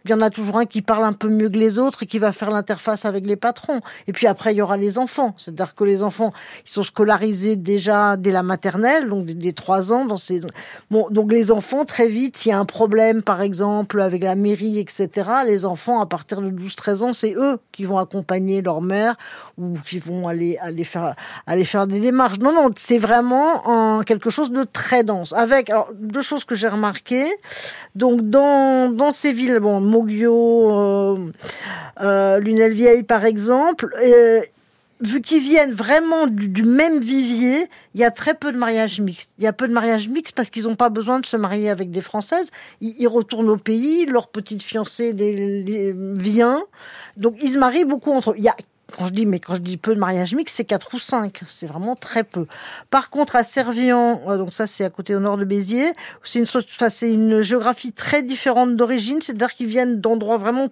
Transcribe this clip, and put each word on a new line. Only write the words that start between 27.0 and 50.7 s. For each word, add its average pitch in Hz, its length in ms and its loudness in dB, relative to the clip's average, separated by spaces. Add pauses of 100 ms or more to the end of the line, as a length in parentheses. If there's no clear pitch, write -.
Donc, 233 340 2
dans, 269 600 4
dans 277 200 2
ces 285 200 0
villes, 240 280 2
bon, 202 200 2
Moguio, 226 920 4
euh, 196 600 0 (720)
euh, 196 380 4
Lunel-Vieille, 220 640 6
par 214 200 2
exemple, 247 680 2 (140)
euh, 233 380 8 (600)
vu 233 200 -2
qu'ils 302 200 2
viennent 285 320 4
vraiment 311 540 2
du, 208 200 -2
du 196 160 0
même 294 360 4
vivier, 247 680 0 (260)
il 202 80 0
y - 20 4
a 233 80 4
très 302 220 -4
peu 294 180 -6
de 240 60 -6
mariages 220 440 -2
mixtes. 185 280 -6 (100)
Il 196 40 -6
y 220 40 2
a 214 60 0
peu 254 140 -4
de 233 60 0
mariages 220 340 0
mixtes 302 280 -6
parce 240 140 -4
qu'ils 226 140 -8
n'ont 226 120 -2
pas 240 140 4
besoin 226 300 -2
de 247 60 -8
se 233 120 -4
marier 208 320 -2
avec 185 220 -4
des 185 100 -4
Françaises. 320 480 -4 (300)
Ils, 220 180 -8
ils 240 100 2
retournent 226 420 0
au 214 80 4
pays, 285 480 0
leur 240 220 0
petite 208 360 -10
fiancée 226 500 -6
les, 202 500 -2
les, 196 320 -4 (220)
vient. 233 440 2 (560)
Donc, 220 240 0
ils 285 80 0
se 262 80 0
marient 277 280 4
beaucoup 285 260 -2
entre 247 200 0
eux. 165 60 0
Il 208 60 -6
y 226 60 6
a, - 60 0 (400)
quand 180 100 -6
je 185 80 -4
dis, 220 120 0
mais 185 140 0
quand 175 160 -8
je 180 60 -6
dis 180 160 -8
peu 220 180 -2
de 208 60 -4
mariages 180 340 -2
mixtes, 330 220 -4
c'est 240 80 -4
quatre - 280 -4